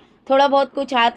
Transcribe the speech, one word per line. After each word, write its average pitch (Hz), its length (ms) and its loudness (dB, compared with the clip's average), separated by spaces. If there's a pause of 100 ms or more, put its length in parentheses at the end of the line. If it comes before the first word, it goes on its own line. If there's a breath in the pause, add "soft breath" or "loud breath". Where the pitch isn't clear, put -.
(280 soft breath)
थोड़ा 269 180 2
बहुत 269 260 0
कुछ 277 200 -8
हाथ 240 240 0